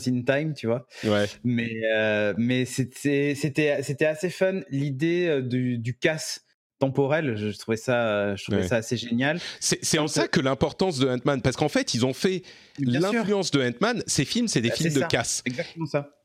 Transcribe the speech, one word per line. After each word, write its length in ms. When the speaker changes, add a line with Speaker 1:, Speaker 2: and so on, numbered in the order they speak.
Speaker 1:
in 160
Time, 320
tu 140
vois. 180
Speaker 2:
Ouais. 240
Speaker 1:
Mais, 380
euh, 460
mais 260
c'était, 680
c'était, 480
c'était 240
assez 240
fun, 300
l'idée, 560
euh, 160
du, 360
du 200
casse 460
temporel. 600
Je, 140
je 60
trouvais 200
ça, 280
euh, 300
je 80
trouvais 160
Speaker 2:
Ouais. 80
Speaker 1:
ça 80
assez 220
génial. 420
Speaker 2:
C'est, 220
c'est 160
en 40
Speaker 1:
Donc, 80
Speaker 2:
ça 140
Speaker 1:
euh, 20
Speaker 2:
que 140
l'importance 580
de 100
Ant-Man, 320
parce 160
qu'en 140
fait, 240
ils 100
ont 80
fait 300
Speaker 1:
Bien 220
sûr. 140
Speaker 2:
l'influence 360
de 120
Ant-Man, 440
ces 200
films, 200
c'est 140
des 80
Speaker 1:
Bah, 60
Speaker 2:
films 160
Speaker 1:
c'est 60
Speaker 2:
de 40
Speaker 1:
ça. 60
Speaker 2:
casse. 400
Speaker 1:
Exactement 400
ça. 240